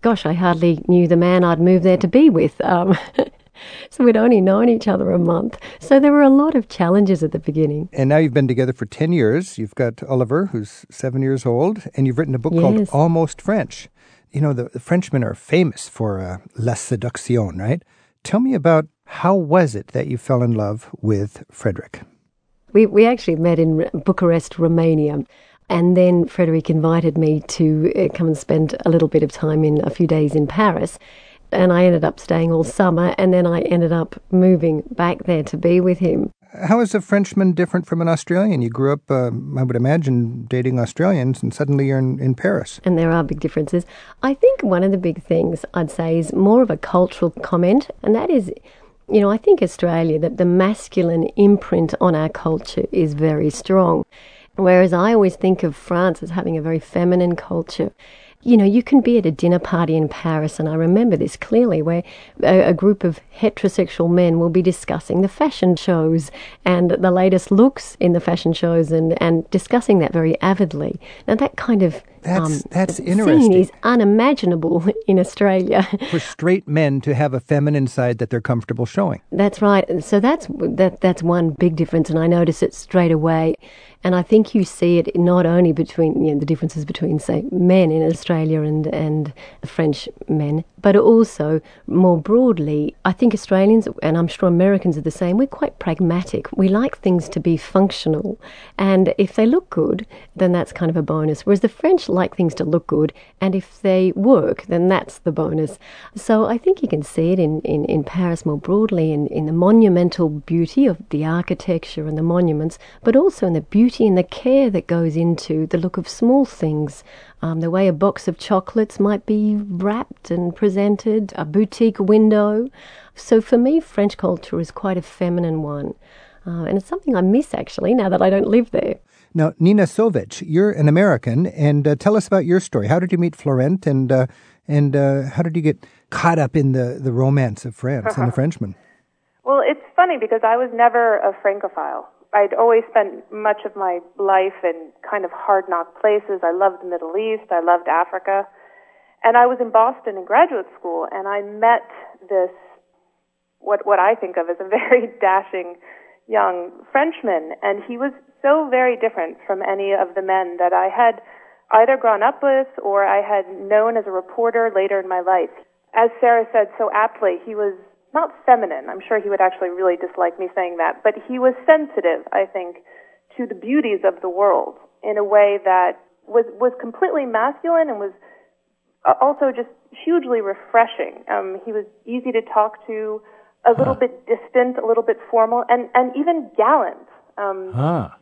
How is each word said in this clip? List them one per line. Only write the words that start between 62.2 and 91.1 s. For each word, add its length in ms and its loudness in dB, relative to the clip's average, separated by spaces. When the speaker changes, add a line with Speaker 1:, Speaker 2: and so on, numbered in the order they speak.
Speaker 1:
a, 280 4
a 40 4
group 300 2
of 160 -2
heterosexual 680 -2
men 300 2
will 100 2
be 120 2
discussing 600 -2
the 60 2
fashion 480 0
shows 560 0
and 280 2
the 200 2
latest 400 2
looks 480 2
in 140 2
the 60 2
fashion 340 -2
shows 380 0
and, 300 0
and 300 0
discussing 480 2
that 140 0
very 260 0
avidly. 600 -2
Now, 80 2
that 220 -2
kind 260 0
of, 180 -2
Speaker 2:
That's, 180 -2
Speaker 1:
um, 220 -2
Speaker 2:
that's 260 -2
Speaker 1:
scene 100 -10
Speaker 2:
interesting. 460 4
Speaker 1:
is 180 4
unimaginable 1000 2
<laughs> 100 -8
in 120 4
Australia. 680 0
Speaker 2:
For 100 -2
straight 480 -2
men 340 0
to 120 -2
have 200 0
a 60 -4
feminine 480 0
side 320 -2
that 100 -6
they're 120 -4
comfortable 440 -4
showing. 360 -4
Speaker 1:
That's 300 -2
right. 280 2
And 140 -4
so 160 0
that's, 280 0
that, 420 -2
that's 200 0
one 300 0
big 240 0
difference, 340 -2
and 80 -2
I 100 0
notice 360 2
it 100 -2
straight 380 0
away. 440 0
And 120 0
I 60 0
think 340 2
you 80 2
see 360 0
it 180 -4
not 280 4
only 280 4
between, 500 -2
you 100 0
know, 60 -2
the 60 -4
differences 400 -4
between, 340 -4
say, 320 -4
men 400 4
in 160 0
Australia 540 -2
and, 260 -2
and 460 -4
French 420 -2
men, 340 -2
but 160 4
also 640 4